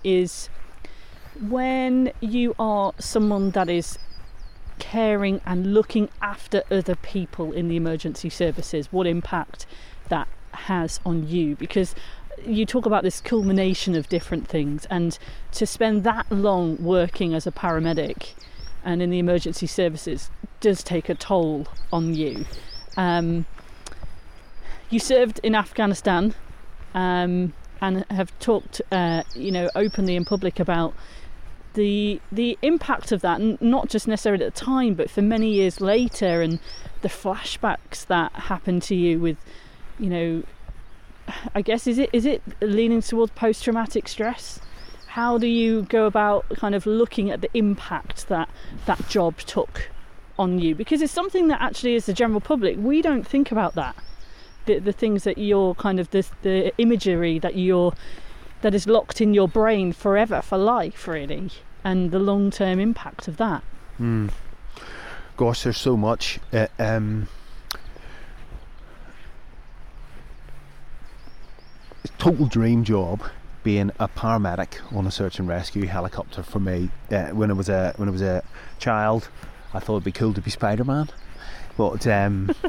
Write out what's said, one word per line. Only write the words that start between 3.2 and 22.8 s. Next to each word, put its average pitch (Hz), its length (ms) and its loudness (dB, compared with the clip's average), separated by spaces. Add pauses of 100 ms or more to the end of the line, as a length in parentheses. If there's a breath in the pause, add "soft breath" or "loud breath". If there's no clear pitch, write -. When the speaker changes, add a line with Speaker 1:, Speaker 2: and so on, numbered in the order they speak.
Speaker 1:
that 185 180 2
is 170 300 0 (800)
caring 208 640 2
and 185 280 0
looking 214 360 4 (120)
after 202 500 -2
other 185 240 2
people 170 560 -4
in 170 160 -2
the 165 80 0
emergency 165 540 -2
services, 160 640 -2
what 185 160 2
impact 170 580 -2 (440 loud breath)
that - 180 0 (240)
has 170 540 -2
on 165 220 0
you, 165 280 0
because - 400 -2 (500 loud breath)
you 220 200 2
talk 240 200 0
about 208 180 4
this - 180 0
culmination 190 720 2
of 151 140 0
different 170 380 -2
things, 147 420 -2
and 170 280 0 (340 loud breath)
to - 140 0
spend 214 380 2
that 226 280 0
long 185 520 2
working 175 500 2
as 160 140 0
a 165 40 -2
paramedic - 840 -2 (500 loud breath)
and 175 180 0
in 180 80 2
the 180 100 2
emergency 175 480 2
services 160 640 0 (300)
does 202 240 2
take 170 260 -2
a 175 60 0
toll 156 500 0 (260)
on 165 220 2
you. 156 320 -2 (520 loud breath)